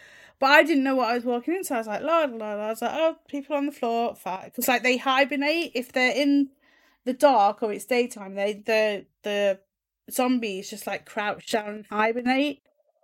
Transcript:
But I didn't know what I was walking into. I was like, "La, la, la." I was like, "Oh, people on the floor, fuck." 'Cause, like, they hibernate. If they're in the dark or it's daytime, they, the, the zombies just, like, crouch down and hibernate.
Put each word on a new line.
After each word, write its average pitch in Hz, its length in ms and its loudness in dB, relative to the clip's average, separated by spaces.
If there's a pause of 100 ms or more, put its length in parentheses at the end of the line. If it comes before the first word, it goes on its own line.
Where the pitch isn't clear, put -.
(400)
But 269 120 4
I 311 120 10
didn't 285 200 2
know 269 120 0
what 240 140 0
I 240 60 0
was 240 100 -4
walking 247 300 -2
into. 370 180 -6
I 233 60 -2
was 220 80 -6
like, 202 140 -6
"La, 320 240 0
la, 220 280 -6
la." 208 140 -6
I - 20 -4
was 226 120 -6
like, 240 120 -2
"Oh, 320 240 0 (100)
people 285 300 -6
on 277 80 -2
the 294 80 -4
floor, 233 420 -2
fuck." 185 380 -10
'Cause, 247 160 -6
like, 240 140 0
they 254 140 2
hibernate. 277 800 0
If 247 160 -6
they're 254 240 2
in 285 360 2 (520)
the 254 100 -2
dark 214 480 4
or 214 120 -2
it's 208 120 -10
daytime, 226 500 -2
they, 202 180 0
the, 214 520 -2 (180)
the 202 360 0 (500)
zombies 233 600 -2
just, 214 180 -12
like, 196 180 -8
crouch 208 460 -6
down 208 180 -2
and 208 180 -12
hibernate. 226 720 0 (420)